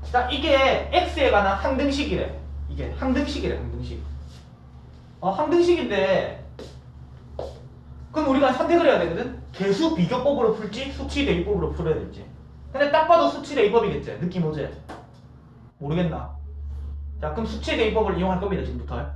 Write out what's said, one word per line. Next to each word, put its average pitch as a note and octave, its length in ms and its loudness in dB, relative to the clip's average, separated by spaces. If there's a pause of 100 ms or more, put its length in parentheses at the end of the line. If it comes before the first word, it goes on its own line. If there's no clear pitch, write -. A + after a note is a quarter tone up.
(120)
자, B3 180 2
이게 C#4 640 4
X에 D#4+ 380 2
관한 G3 260 4
항등식이래. C#4 840 -2 (280)
이게 A#2+ 300 -6
항등식이래, C4 580 0
항등식. A#2+ 460 -8 (1200)
어, F3+ 100 0
항등식인데, C4+ 1120 2 (1700)
그럼 D4 200 0
우리가 C4 220 6
선택을 E4 340 4
해야 G#3 140 6
되거든? - 400 -4 (120)
개수 G3 420 2
비교법으로 A#3 600 2
풀지, C4+ 380 -6
수치 - 340 -2
대입법으로 E3+ 460 0
풀어야 D#3 220 0
될지. - 300 -8 (480)
근데 C#4+ 180 2
딱 E4 160 4
봐도 E4 220 8
수치 - 260 -6
대입법이겠지? G3+ 640 2
느낌 F3 280 0
오지? D3 220 -4 (1080)
모르겠나? D#3 560 -2 (840)
자, D3+ 120 -4
그럼 A3+ 140 -4
수치 D4 300 -4
대입법을 G3+ 420 2
이용할 F#3 220 0
겁니다, C#3+ 240 -2
지금부터. A#2+ 520 -6